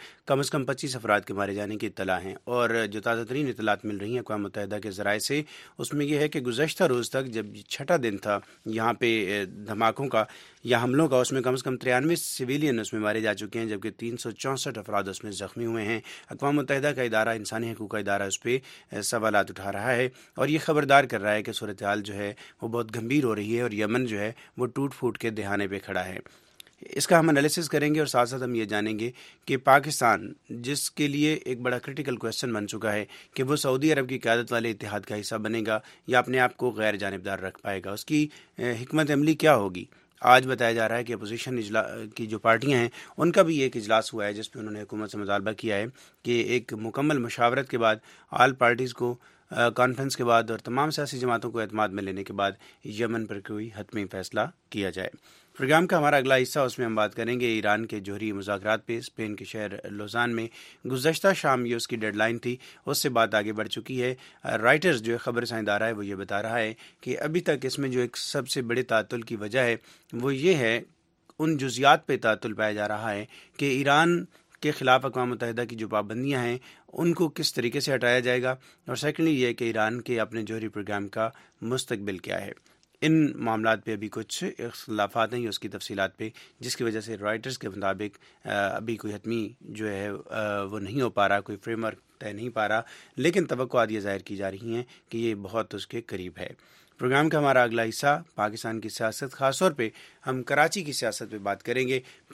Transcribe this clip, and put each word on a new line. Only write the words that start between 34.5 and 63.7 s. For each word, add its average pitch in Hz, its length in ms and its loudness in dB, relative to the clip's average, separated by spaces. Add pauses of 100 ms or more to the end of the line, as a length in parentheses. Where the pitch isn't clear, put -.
والے 117 180 0
اتحاد 104 300 -6
کا 104 200 -6
حصہ 104 140 -6
بنے 110 320 -2
گا 110 140 0 (260)
یا 123 120 4
اپنے 127 200 2
آپ 123 180 2
کو 123 140 -2
غیر 107 260 0
جانبدار 98 420 -6
رکھ 92 240 -10
پائے 98 220 -4
گا، 98 80 -6
اس 104 120 -8
کی، 151 240 0 (300)
آ، - 40 -4 (200)
حکمت 151 280 0
عملی 151 240 4
کیا 156 200 6
ہوگی۔ 98 300 0 (360)
آج 127 260 8
بتایا 120 260 2
جا 113 160 2
رہا 113 80 -2
ہے 120 80 -2
کہ 120 80 -6
اپوزیشن 117 460 -6
اجلا-، 110 460 -2 (100)
کی 113 120 -6
جو 107 120 -4
پارٹیاں 117 400 4
ہیں 117 100 2 (280)
ان 165 160 4
کا 190 100 8
بھی 160 160 4
ایک 131 180 0
اجلاس 110 380 2
ہوا 104 120 -2
ہے 104 60 -2
جس 107 200 -8
پہ 131 60 -14
انہوں 107 140 -8
نے 104 100 -8
حکومت 107 280 -8
سے - 80 -8
مطالبہ 101 340 0
کیا 104 240 -2
ہے 104 100 0 (360)
کہ 120 200 2
ایک 117 320 -2
مکمل 135 440 0
مشاورت 123 500 2
کے 127 100 -2
بعد، 110 180 4 (340)
آل 131 240 6
parties 123 400 2
کو، 120 220 -2 (340)
آ، 120 180 4
کانفرنس 127 480 2
کے 127 80 -2
بعد 117 260 6
اور 110 80 -4
تمام 135 320 0
سیاسی 143 280 -4
جماعتوں 120 320 0
کو 117 80 -4
اعتماد 107 300 0
میں 98 140 -4
لینے 98 220 -6
کے - 80 -12
بعد 98 200 0 (320)
یمن 110 420 -2
پر 101 140 -8
کوئی 107 360 -8
حتمی 104 300 -6
فیصلہ 98 340 -4 (300)
کیا 98 200 -2
جائے۔ 92 180 -6 (500)
پروگرام 156 280 4
کا 170 120 2
ہمارا 147 180 4
اگلا 131 260 6
حصہ، 127 160 -2
اس 127 200 0
میں 123 80 0
ہم 113 80 -2
بات 107 200 0
کریں 120 260 -2
گے 123 60 0
ایران 107 400 2
کے 107 140 -6
جوہری 101 320 -6
مذاکرات 101 540 -2
پہ۔ 117 120 -2
اسپین 110 380 -8
کے - 80 -12
شہر 101 460 -8
لوزان 110 460 -2
میں 113 120 -4 (400)
گزشتہ 147 480 2
شام 131 300 2
یہ 117 100 0
اس 117 120 -6
کی 123 80 -4
ڈیڈ 107 200 -2
لائن 113 220 2
تھی، 123 180 -4 (300)
اس 139 120 -2
سے 151 100 0
بات 113 260 4
آگے 107 180 2
بڑھ 104 160 -4
چکی 123 340 -6